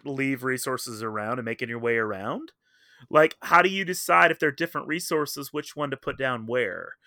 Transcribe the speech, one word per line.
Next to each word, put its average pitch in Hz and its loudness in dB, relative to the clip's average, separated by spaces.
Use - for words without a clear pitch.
leave 135 -2
resources 127 -4
around 110 -4
and 120 -8
making 113 -6
your 117 -8
way 117 2
around, 113 -4
like, 156 6
how 170 6
do 185 4
you 196 -2
decide 170 4
if - -2
they're 151 2
different 151 -4
resources, 151 -4
which 147 -8
one 147 -2
to 135 -2
put 135 -6
down 127 -2
where? 101 -2